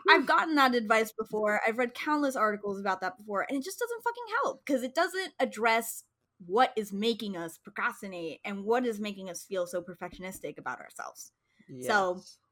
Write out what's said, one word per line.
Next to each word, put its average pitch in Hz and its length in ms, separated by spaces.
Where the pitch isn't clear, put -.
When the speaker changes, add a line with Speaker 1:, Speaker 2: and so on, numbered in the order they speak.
Speaker 1:
<laughs> 320 80
Speaker 2:
I've 285 100
gotten 330 300
that 262 180
advice 220 380
before. 214 540
I've 226 120
read 247 160
countless 294 420
articles 202 440
about 196 220
that 185 160
before, 208 300
and 277 100
it 262 60
just 381 160
doesn't 466 240
fucking 466 220
help - 220
'cause 254 180
it 254 100
doesn't 359 460
address 226 640
what 233 300
is 208 160
making 214 440
us 170 220
procrastinate 190 840
and 202 200
what 240 220
is 214 140
making 190 300
us 175 140
feel 185 220
so 175 160
perfectionistic 180 760
about - 220
ourselves. - 520
So, 185 440
Speaker 1:
Yes. - 140